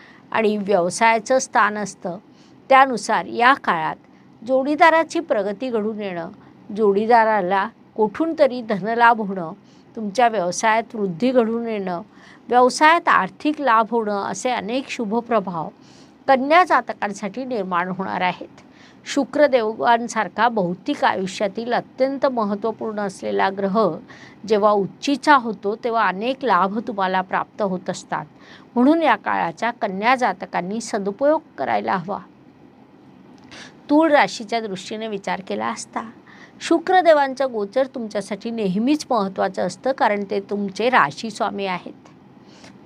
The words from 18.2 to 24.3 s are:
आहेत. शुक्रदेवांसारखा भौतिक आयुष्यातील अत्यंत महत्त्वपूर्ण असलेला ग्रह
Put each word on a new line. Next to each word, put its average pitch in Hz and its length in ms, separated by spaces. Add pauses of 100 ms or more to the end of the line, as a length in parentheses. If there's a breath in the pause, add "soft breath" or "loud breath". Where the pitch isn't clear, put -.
आहेत. - 400 (460 loud breath)
शुक्रदेवांसारखा 233 1400
भौतिक 208 560
आयुष्यातील 214 680
अत्यंत 262 540
महत्त्वपूर्ण 220 720
असलेला 196 500
ग्रह 196 280 (720 loud breath)